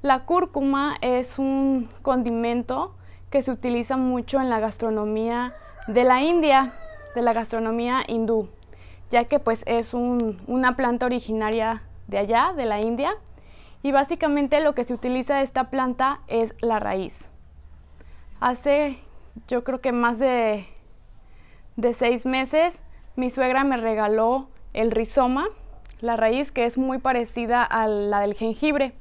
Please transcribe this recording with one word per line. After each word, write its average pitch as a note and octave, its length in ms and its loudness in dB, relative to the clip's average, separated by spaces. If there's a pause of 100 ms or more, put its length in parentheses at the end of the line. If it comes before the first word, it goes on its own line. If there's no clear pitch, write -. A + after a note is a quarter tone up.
La C4 180 4
cúrcuma C#4+ 800 0
es B3+ 360 0
un C4+ 520 2 (120)
condimento A#3+ 920 0 (340)
que C4+ 140 2
se C4 80 -2
utiliza A#3+ 460 -2
mucho B3+ 420 0
en C4 100 0
la A3 120 2
gastronomía A3 920 -2 (360)
de A#3+ 180 4
la B3+ 160 6
India, D4 500 4 (420)
de A#3+ 80 -2
la A#3 120 4
gastronomía A3+ 720 0
hindú, A3 400 0 (640)
ya A#3+ 140 6
que D4 140 2
pues A3+ 280 0
es A#3 260 -2
un, A#3+ 540 0
una B3+ 300 2
planta B3 280 0
originaria A3 760 -2 (240)
de G3+ 120 -2
allá, A#3 360 2
de C4 100 -4
la G#3 140 0
India, A#3+ 320 0 (720)
y C#4 80 0
básicamente C#4+ 720 2
lo D4 120 2
que B3 120 -2
se B3 80 -4
utiliza B3+ 420 -2
de C#4 80 2
esta C4 220 -2
planta C4 640 -2
es A3+ 340 -2
la A3+ 180 2
raíz. F#3+ 380 -4 (1200)
Hace, C#4 580 2 (520)
yo B3 160 -2
creo B3+ 160 -4
que B3+ 100 0
más A#3+ 280 0
de, A3+ 460 2 (1120)
de A#3+ 180 2
seis A#3+ 320 2
meses, C4 560 2 (360)
mi B3+ 120 0
suegra B3+ 360 2
me C4+ 100 2
regaló A3+ 720 2 (260)
el A3 180 2
rizoma, B3+ 560 2 (520)
la A#3 160 -2
raíz A#3 360 2
que A#3 140 0
es A#3+ 120 -2
muy C4 220 0
parecida A#3+ 640 0
a A3 240 0
la G3+ 340 0
del G3+ 140 0
jengibre C4 640 0